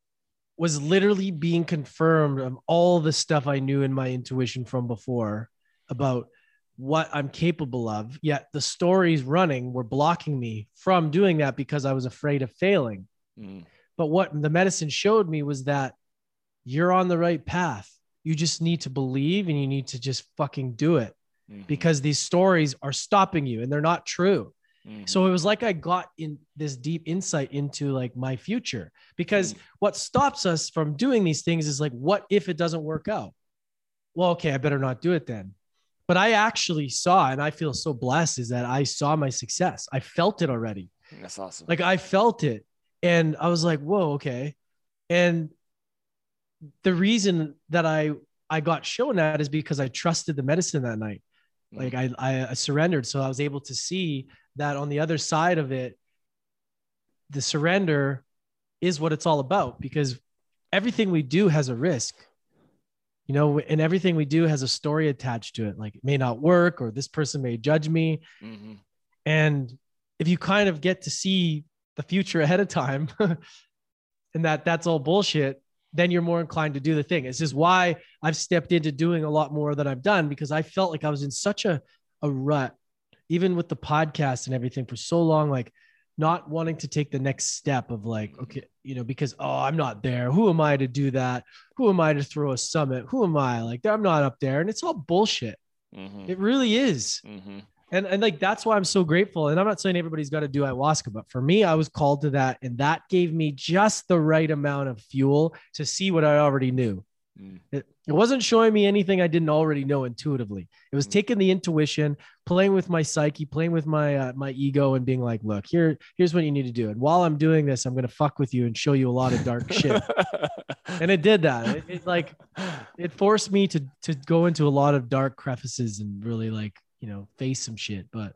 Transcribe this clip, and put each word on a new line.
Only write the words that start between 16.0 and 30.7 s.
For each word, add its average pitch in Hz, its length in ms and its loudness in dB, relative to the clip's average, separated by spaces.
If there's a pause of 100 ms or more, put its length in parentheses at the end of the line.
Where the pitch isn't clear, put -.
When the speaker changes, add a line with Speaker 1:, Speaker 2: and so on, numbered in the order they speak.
Speaker 1:
you're 165 280 0
on 185 160 2
the 170 100 2
right 170 260 0
path. 143 460 -4 (320)
You 160 120 -2
just 156 260 -2
need 165 220 -2
to 135 80 -8
believe 139 580 -2
and 147 100 0
you 139 80 -2
need 135 220 -4
to 123 120 -10
just 131 240 -6 (120)
fucking 135 380 -4
do 156 220 2
it 113 180 -2 (360)
Speaker 2:
Mm-hmm. 101 160 -16
Speaker 1:
because 147 340 0
these 143 200 0
stories 175 600 2
are 139 120 -6
stopping 190 520 2
you 117 160 -4
and 127 120 -4
they're 147 80 0
not 165 260 0
true. 175 480 0 (320)
Speaker 2:
Mm-hmm. 107 200 -16
Speaker 1:
So 185 200 2
it 190 60 4
was 170 120 0
like 208 200 0
I 214 80 2
got 170 440 -4
in 151 220 -10 (180)
this 143 200 -6
deep 160 300 -6
insight 160 460 -2
into, 143 380 -4
like, 127 260 -4
my 131 200 -4
future, 127 560 -8 (240)
because 202 380 0
Speaker 2:
Mm. - 40 -20 (220)
Speaker 1:
what 202 160 0
stops 269 500 0
us 165 240 -2